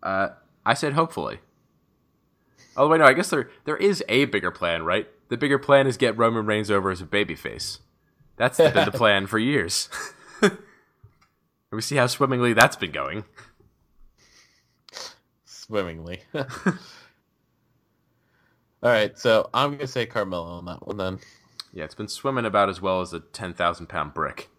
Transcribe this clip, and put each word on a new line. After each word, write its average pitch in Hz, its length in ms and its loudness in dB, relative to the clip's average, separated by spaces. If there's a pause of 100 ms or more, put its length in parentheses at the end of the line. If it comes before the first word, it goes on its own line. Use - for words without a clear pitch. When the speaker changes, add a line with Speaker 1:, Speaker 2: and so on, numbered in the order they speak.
Speaker 1:
Uh, 98 260 -2 (360)
I 113 100 2
said 147 180 -4
hopefully. 139 460 -4 (1400)
Oh, 139 120 4
wait, 160 100 4
no, 160 60 6
I 131 100 10
guess - 160 -2
there, 143 200 -2 (140)
there 151 140 -4
is 196 300 2
a 135 180 4
bigger 101 240 -2
plan, 82 340 -2
right? 90 240 0 (200)
The 120 100 -4
bigger 139 200 2
plan 139 280 6
is 123 100 0
get 113 220 2
Roman 117 280 2
Reigns 107 240 0
over 98 200 2
as 90 100 -6
a 92 60 -12
babyface. 98 720 -4 (580)
That's - 220 0
been 151 160 4 (100)
the 107 80 -2
Speaker 2:
<laughs> - 0 -
Speaker 1:
plan 101 340 2
for 110 120 -2
years. 113 500 -2 (540)
<laughs> - 80 6 (1200)
We 107 80 -6
see 143 160 -4
how 127 120 4
swimmingly 123 440 2
that's 110 240 4
been 85 160 -6
going. 71 320 -6 (2250)
Speaker 2:
Swimmingly. 87 800 -8
<laughs> - 80 -20 (2500)
All 120 80 4
right, 107 280 2
so 113 340 4
I'm 139 200 2
gonna 143 140 -8
say 127 200 -4
Carmella 90 520 -6
on 87 60 -14
that 87 220 -14
one 98 100 -8
then. 95 220 -4 (560)
Speaker 1:
Yeah, 85 100 -10
it's 76 100 -16
been 104 140 -10
swimming 131 380 -4
about 101 240 2
as 92 100 -8
well 92 220 0
as 85 100 -8
a 85 80 -8
ten - 320 -12
thousand 85 360 -2
pound 76 260 -6
brick. 73 340 -6 (100)